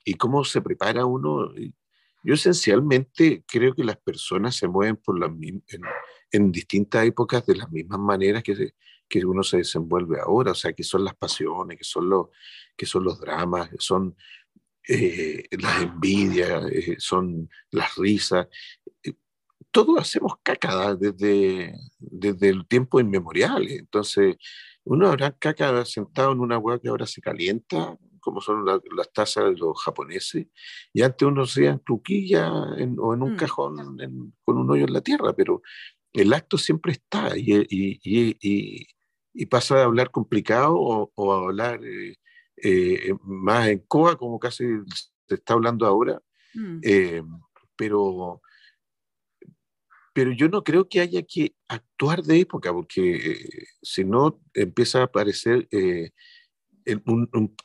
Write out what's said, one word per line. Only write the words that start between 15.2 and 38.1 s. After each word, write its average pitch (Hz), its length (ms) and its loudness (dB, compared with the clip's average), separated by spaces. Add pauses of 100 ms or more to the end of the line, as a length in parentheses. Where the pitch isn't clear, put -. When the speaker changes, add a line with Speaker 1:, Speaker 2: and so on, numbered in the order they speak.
Speaker 1:
las 90 220 -2
envidias, 90 920 0
eh, 87 260 -2
son 90 500 -2 (220)
las - 260 -4
risas. 95 520 0 (540)
Eh, - 100 -10 (580)
todos 320 300 6
hacemos - 420 -4
caca 101 540 -2
desde, 95 800 0 (240)
desde 95 500 0
el 95 180 0
tiempo 127 340 2
inmemorial. 98 680 0
Entonces, 104 680 0 (480)
uno 170 240 4
habrá 139 240 0
caca 139 520 0
sentado 131 480 -2
en 127 80 -2
una 120 180 0
hueá 113 200 -2
que 123 100 -8
ahora 113 180 -4
se - 140 -12
calienta, - 760 -4 (240)
como 92 200 -6
son 107 240 -2
la, 95 160 2 (160)
las 87 160 -4
tazas 107 320 0
de 95 120 2
los 82 260 -4
japoneses, 82 640 -6 (460)
y 107 100 2
antes 135 240 2
uno 139 200 2
se 131 140 -2
hacía 143 120 6
en 139 60 -2
cluquilla 175 720 0 (280)
en, 127 200 -4
o 113 160 0
en 120 80 -2
un 139 120 -2
Speaker 2:
Mm. - 20 -8
Speaker 1:
cajón 143 640 -6
en, 127 420 -14
con 120 160 0
un 127 120 0
hoyo 143 160 2
en - 60 -2
la - 100 -2
tierra, 269 320 0
pero 95 260 0 (520)
el 101 200 4
acto 165 260 0
siempre 160 340 0
está, - 440 -4
y, 104 160 0 (160)
y, 98 340 -4
y, 113 380 0